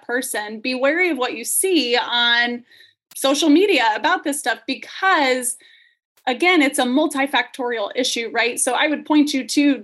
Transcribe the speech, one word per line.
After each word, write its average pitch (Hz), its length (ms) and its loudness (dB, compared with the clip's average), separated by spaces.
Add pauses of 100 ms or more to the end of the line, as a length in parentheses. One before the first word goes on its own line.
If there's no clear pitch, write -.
person, 226 540 -6
be 254 160 -4
wary 311 340 0
of 302 80 -2
what 247 180 -4
you 226 100 -10
see 269 520 0
on 240 680 0 (500)
social 285 340 2
media 302 460 4
about 311 280 0
this 285 160 -4
stuff, - 280 -4
because 262 920 0 (720)
again, 311 340 2
it's 269 180 0
a 262 40 0
multifactorial 254 1120 -2
issue, 240 380 -4
right? 233 260 -2
So 254 140 0
I 294 140 0
would 294 180 -4
point 294 280 4
you 262 140 -4
to 285 360 2